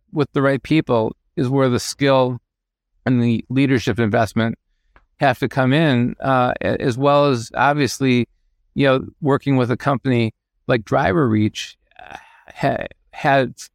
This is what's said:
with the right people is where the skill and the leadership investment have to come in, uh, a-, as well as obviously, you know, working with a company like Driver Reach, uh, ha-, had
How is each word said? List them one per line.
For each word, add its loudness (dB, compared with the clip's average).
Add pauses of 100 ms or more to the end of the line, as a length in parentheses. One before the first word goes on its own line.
(120)
with -4
the -2
right 0
people -2 (180)
is -2
where 2
the 0
skill 0 (640)
and 2
the 0
leadership 0
investment 0 (600)
have 0
to 0
come 0
in, 2
uh, 0
a-, -2
as -2
well 4
as -2
obviously, 0 (460)
you 0
know, 0 (140)
working 0
with 2
a -2
company -2 (340)
like 0
Driver 0
Reach, -2 (220)
uh, -20 (380)
ha-, -4 (260)
had 0 (200)